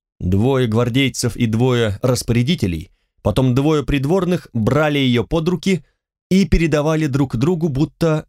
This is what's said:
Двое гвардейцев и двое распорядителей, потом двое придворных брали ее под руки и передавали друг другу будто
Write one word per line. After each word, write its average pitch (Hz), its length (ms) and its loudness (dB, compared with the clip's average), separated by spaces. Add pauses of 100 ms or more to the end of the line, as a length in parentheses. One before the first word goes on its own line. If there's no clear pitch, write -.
(180)
Двое 117 480 0
гвардейцев 120 680 0
и 120 100 0
двое 113 560 0
распорядителей, 117 880 -2 (320)
потом 127 320 0
двое 143 300 2
придворных 160 680 -2
брали 143 460 0
ее 120 260 2
под 160 240 -2
руки 180 360 -2 (460)
и 190 140 4
передавали 156 640 0
друг 135 300 -2
другу 160 320 0
будто 156 600 -2